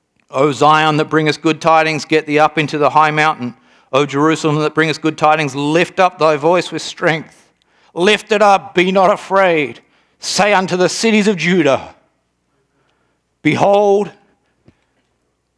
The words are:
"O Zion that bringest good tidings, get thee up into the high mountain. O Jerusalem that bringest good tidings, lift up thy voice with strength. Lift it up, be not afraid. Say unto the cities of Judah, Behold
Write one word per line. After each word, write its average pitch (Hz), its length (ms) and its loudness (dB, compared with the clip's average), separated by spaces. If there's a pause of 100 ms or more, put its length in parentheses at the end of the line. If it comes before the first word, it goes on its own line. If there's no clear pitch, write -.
(300)
"O 139 220 0
Zion 151 440 2
that 151 140 -2
bringest 151 320 0
good 156 180 -2
tidings, 160 460 0
get 156 180 0
thee 147 140 -2
up 151 180 2
into 151 220 -4
the 143 100 2
high 156 220 2
mountain. 151 440 -2 (380)
O 143 140 0
Jerusalem 151 540 0
that 151 140 -4
bringest 156 280 -2
good 156 160 -4
tidings, 156 360 0
lift 156 460 -2
up 175 180 0
thy 156 180 2
voice 165 360 -2
with 156 80 -8
strength. - 720 -6 (400)
Lift 202 400 -2
it 208 80 0
up, 196 340 2
be 175 160 2
not 190 200 2
afraid. 170 720 -2 (360)
Say 202 360 0
unto 185 240 -2
the 180 100 2
cities 214 400 0
of 208 80 0
Judah, 156 580 0 (1500)
Behold 196 680 0 (1500)